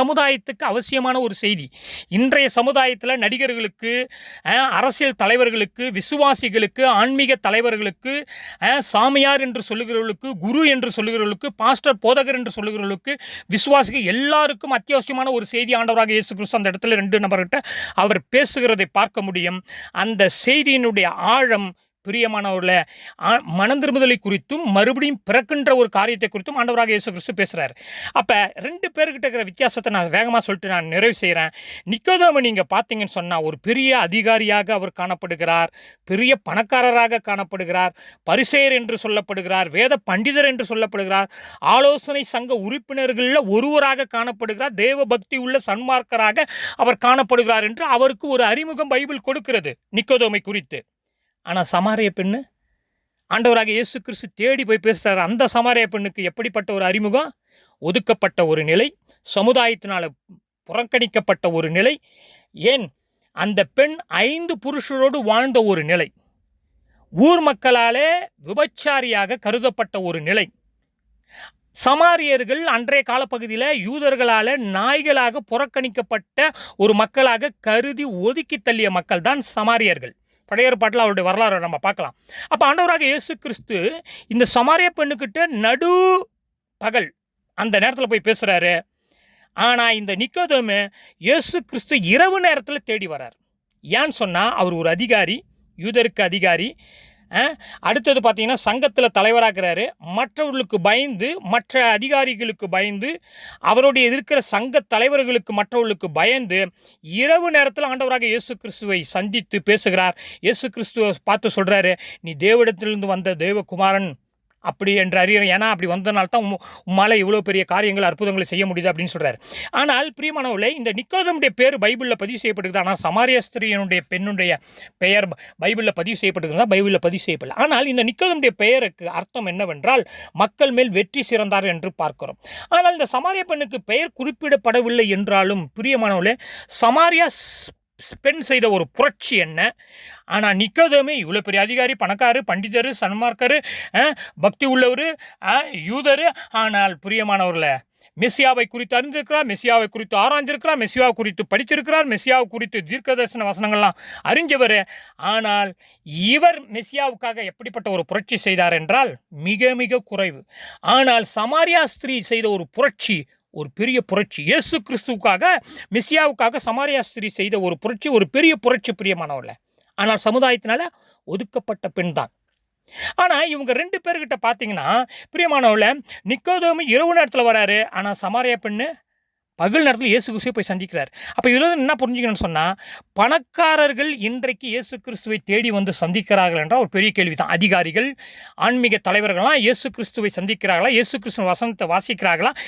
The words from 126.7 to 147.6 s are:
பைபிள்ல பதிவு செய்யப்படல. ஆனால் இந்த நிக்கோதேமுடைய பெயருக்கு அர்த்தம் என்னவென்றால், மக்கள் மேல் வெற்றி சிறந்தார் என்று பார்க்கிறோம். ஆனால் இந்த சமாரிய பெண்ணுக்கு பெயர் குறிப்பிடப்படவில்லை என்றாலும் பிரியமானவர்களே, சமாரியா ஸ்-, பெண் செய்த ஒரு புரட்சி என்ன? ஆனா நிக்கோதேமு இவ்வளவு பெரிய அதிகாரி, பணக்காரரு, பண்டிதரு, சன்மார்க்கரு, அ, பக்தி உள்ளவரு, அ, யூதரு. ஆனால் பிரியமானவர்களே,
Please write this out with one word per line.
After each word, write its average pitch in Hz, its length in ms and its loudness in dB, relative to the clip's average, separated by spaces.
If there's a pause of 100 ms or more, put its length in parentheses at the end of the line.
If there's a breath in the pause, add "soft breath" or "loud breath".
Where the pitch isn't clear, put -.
பைபிள்ல 196 300 2
பதிவு 175 260 -2
செய்யப்படல. 147 240 -6
ஆனால் 269 360 0
இந்த 247 180 0
நிக்கோதேமுடைய 285 520 0
பெயருக்கு 208 520 0
அர்த்தம் 185 380 -8
என்னவென்றால், 185 580 -2 (280 loud breath)
மக்கள் 214 380 0
மேல் 247 200 2
வெற்றி 196 320 -2
சிறந்தார் 208 420 0
என்று 170 300 -6
பார்க்கிறோம். - 440 -8 (300 loud breath)
ஆனால் 349 240 4
இந்த 302 200 -2
சமாரிய 359 280 -2
பெண்ணுக்கு 285 420 -6
பெயர் 285 360 -2
குறிப்பிடப்படவில்லை 240 920 0
என்றாலும் 196 640 0 (100)
பிரியமானவர்களே, 220 560 0 (440 loud breath)
சமாரியா 330 460 4
ஸ்-, - 560 -10 (380)
பெண் 302 200 0
செய்த 240 300 2
ஒரு 175 180 0
புரட்சி - 480 0
என்ன? 165 380 0 (500 loud breath)
ஆனா 214 260 0
நிக்கோதேமு 277 580 2
இவ்வளவு 208 340 -4
பெரிய 196 200 0
அதிகாரி, 247 320 0 (100)
பணக்காரரு, 233 420 2
பண்டிதரு, 220 440 -2 (100)
சன்மார்க்கரு, 233 640 0 (300 loud breath)
அ, 277 200 2 (260 loud breath)
பக்தி 202 260 0
உள்ளவரு, 254 480 2 (300 loud breath)
அ, 269 280 2
யூதரு. 269 560 0 (220 loud breath)
ஆனால் 202 560 0
பிரியமானவர்களே, 185 720 0 (420 soft breath)